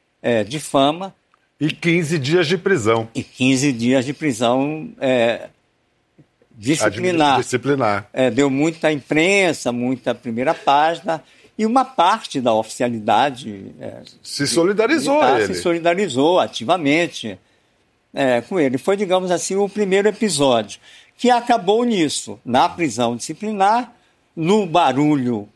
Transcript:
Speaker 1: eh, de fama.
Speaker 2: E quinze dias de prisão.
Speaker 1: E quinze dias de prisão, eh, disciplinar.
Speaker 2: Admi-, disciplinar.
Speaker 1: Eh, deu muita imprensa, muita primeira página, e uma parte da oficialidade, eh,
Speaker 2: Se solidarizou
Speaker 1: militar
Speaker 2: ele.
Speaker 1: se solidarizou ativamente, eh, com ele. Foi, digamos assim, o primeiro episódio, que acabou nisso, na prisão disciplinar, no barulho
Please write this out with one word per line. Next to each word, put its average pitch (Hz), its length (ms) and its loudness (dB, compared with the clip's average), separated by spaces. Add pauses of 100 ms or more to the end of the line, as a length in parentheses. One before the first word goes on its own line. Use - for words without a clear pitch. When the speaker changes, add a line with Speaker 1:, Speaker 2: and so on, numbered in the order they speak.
(220)
Speaker 1:
eh, 117 220 0
de 127 140 -8
fama. 151 540 -2 (480)
Speaker 2:
E 147 120 -2
quinze 165 480 -2
dias 156 260 2
de 180 100 0
prisão. 113 560 0
Speaker 1:
E - 80 -8
quinze 131 520 0
dias 120 320 0
de 143 80 -6
prisão, 135 760 -2 (120)
eh, 117 480 0 (1080)
disciplinar. 143 760 0
Speaker 2:
Admi-, 127 100 4
disciplinar. 117 720 -2
Speaker 1:
Eh, 131 180 2
deu 139 180 2
muita 156 440 -2
imprensa, 156 800 0
muita 123 420 -4
primeira 123 400 -4
página, 160 680 0 (380)
e 220 80 0
uma 247 180 2
parte 185 560 -2
da 120 140 2
oficialidade, 113 1300 -2
eh, 117 220 -14 (200)
Speaker 2:
Se - 240 -6
solidarizou 202 680 2
Speaker 1:
militar - 260 4
Speaker 2:
ele. 98 120 0
Speaker 1:
se 87 80 -6
solidarizou 170 800 0
ativamente, 143 1000 -2 (800)
eh, 127 280 2
com 185 180 -4
ele. 131 180 0
Foi, 196 180 -2
digamos 185 360 -2
assim, 170 240 -4
o 196 120 0
primeiro 202 380 0
episódio, 143 720 0 (380)
que 240 120 0
acabou 233 540 2
nisso, 160 600 -2
na 135 240 4
prisão 120 480 -2
disciplinar, 208 760 -2 (440)
no 190 280 2
barulho 139 920 0